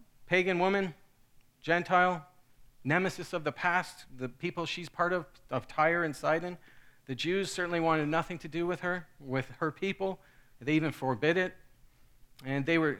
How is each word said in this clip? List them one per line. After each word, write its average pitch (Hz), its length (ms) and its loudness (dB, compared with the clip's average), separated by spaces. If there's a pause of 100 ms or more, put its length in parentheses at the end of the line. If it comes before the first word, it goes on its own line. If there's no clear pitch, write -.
(260)
pagan 180 320 2
woman, 190 360 2 (640)
Gentile, 175 640 2 (580)
nemesis 160 480 0
of 165 120 -4
the 147 80 -2
past, - 540 -2 (100)
the 127 120 -6
people 165 380 -6
she's 165 220 -8
part 175 240 0
of, 175 140 -2 (240)
of 127 180 -4
Tyre 170 360 4
and 151 100 -2
Sidon. 165 440 -2 (480)
The 131 80 -6
Jews 180 360 -2
certainly 175 300 -2
wanted 156 280 2
nothing 165 300 -2
to 165 100 -12
do 165 180 -4
with 175 140 -2
her, 175 260 -4 (140)
with 131 260 -2 (140)
her 160 100 0
people. 190 480 -4 (420)
They 139 140 2
even 156 180 2
forbid 131 440 2
it. 185 180 0 (920)
And 135 220 -2
they 165 120 4
were, 156 220 0